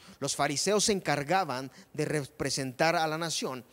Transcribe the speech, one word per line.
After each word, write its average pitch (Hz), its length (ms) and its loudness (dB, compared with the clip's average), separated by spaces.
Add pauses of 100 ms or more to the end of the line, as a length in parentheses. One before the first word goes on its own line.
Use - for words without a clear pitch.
(200)
Los 139 160 -2
fariseos 151 480 2
se 220 80 4
encargaban 147 800 0 (200)
de 151 120 -4
representar 143 880 0
a 160 140 2
la 156 100 -2
nación". 151 540 -6